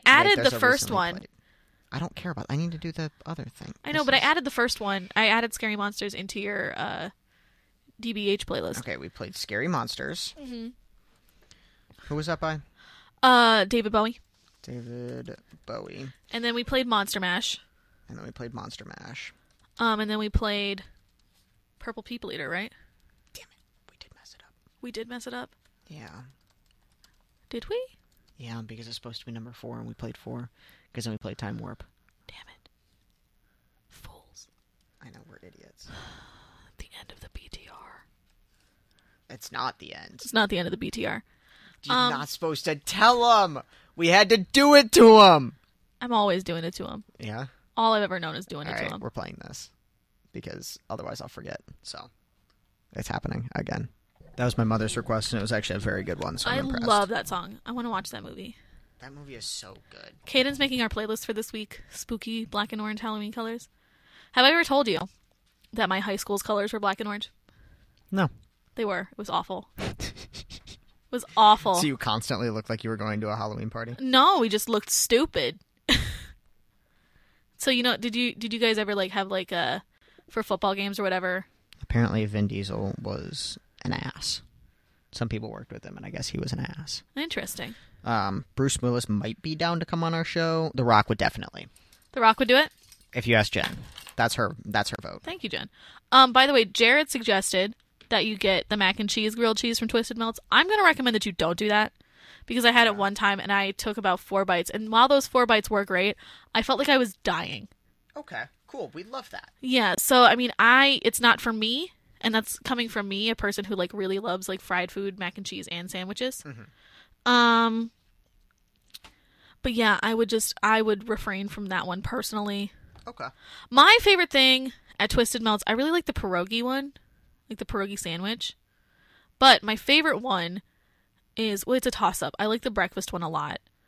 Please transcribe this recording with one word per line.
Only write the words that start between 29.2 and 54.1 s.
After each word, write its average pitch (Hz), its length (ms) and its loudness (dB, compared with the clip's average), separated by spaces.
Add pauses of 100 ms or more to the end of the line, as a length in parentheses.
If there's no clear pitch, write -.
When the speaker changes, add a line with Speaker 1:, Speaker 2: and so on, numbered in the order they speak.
Speaker 2:
be 120 60 -14
number 117 200 -14
four, 120 260 -14
and 113 100 -14
we 113 60 -14
played 113 240 -14
four. 120 320 -14 (440)
'Cause 117 120 -10
then 113 80 -8
we 107 40 -10
played 98 200 -12
Time 110 200 -10
Warp. 104 280 -16 (420)
Speaker 1:
Damn - 220 -20
it. - 200 -20 (1200)
Fools. - 580 -20 (540)
Speaker 2:
I - 80 -20
know, - 100 -20 (100)
we're - 80 -20 (100)
idiots. - 460 -20
Speaker 1:
<sighs> - 40 -16 (800)
The - 100 -20 (120)
end - 120 -20
of - 100 -20
the - 120 -20
B - 180 -16
T - 200 -20
R. - 340 -20 (1200)
Speaker 2:
It's - 220 -18
not - 280 -6
the - 140 -18
end. - 220 -20
Speaker 1:
It's - 180 -14
not 214 160 2
the 208 80 -4
end 175 100 -4
of - 40 -6
the - 60 -6
B - 140 -8
T 226 140 -8
R. - 180 -6 (600)
Speaker 2:
You're - 120 -2
Speaker 1:
Um, 247 160 2
Speaker 2:
not 143 160 -6
supposed 156 380 -6
to 156 100 0
tell 220 480 4 (200)
'em. 151 180 -2 (340)
We 170 120 0
had 196 220 8
to 226 80 8
do 277 360 6
it 285 200 10
to 226 280 12
'em. 156 340 10 (460)
Speaker 1:
I'm 247 100 -6
always 202 320 2
doing 165 200 -8
it 170 120 -8
to - 140 -10
'em. 202 140 -12 (160)
Speaker 2:
Yeah? 113 260 -10 (320)
Speaker 1:
All 226 160 2
I've 214 80 2
ever 185 180 -4
known 160 160 -8
is 185 120 -10
doing 151 200 -10
Speaker 2:
All - 60 -8
Speaker 1:
it - 40 -6
Speaker 2:
right, - 120 -4
Speaker 1:
to - 60 -8
'em. 98 40 -12
Speaker 2:
we're - 120 -10
playing - 320 -12
this - 260 -18 (640)
because - 460 -14 (100)
otherwise - 320 -10
I'll - 80 -14
forget. - 320 -16 (220)
So - 260 -18 (840)
it's - 140 -10
happening - 480 -6
again. - 340 -8 (480)